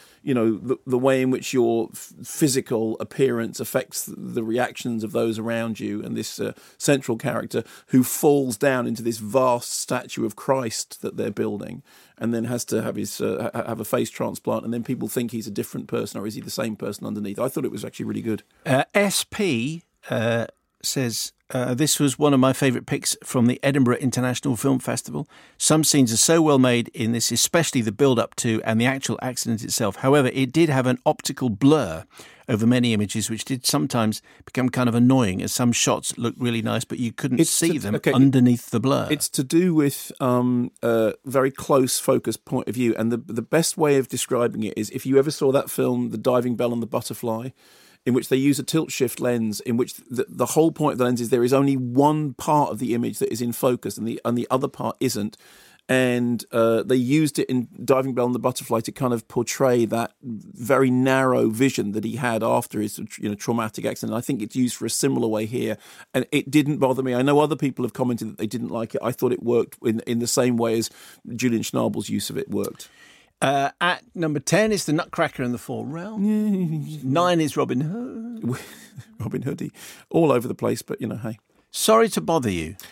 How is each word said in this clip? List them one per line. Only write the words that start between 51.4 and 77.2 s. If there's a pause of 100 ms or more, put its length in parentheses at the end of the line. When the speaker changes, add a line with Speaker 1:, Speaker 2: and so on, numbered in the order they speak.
Speaker 1:
is
only
one
part
of
the
image
that
is
in
focus,
and
the,
and
the
other
part
isn't. (520)
And,
uh,
they
used
it
in (180)
Diving
Bell
and
the
Butterfly
to
kind
of
portray
that (100)
very
narrow
vision
that
he
had
after
his, (200)
you
know,
traumatic
accident.
I
think
it's
used
for
a
similar
way
here, (380)
and
it
didn't
bother
me.
I
know
other
people
have
commented
that
they
didn't
like
it.
I
thought
it
worked
in,
in
the
same
way
as (440)
Julian
Schnabel's
use
of
it
worked. (540)
Speaker 2:
Uh, (100)
at (100)
number
ten
is
The
Nutcracker
and
the
Four
Realms. (640)
Speaker 1:
Yeah.
Speaker 2:
Nine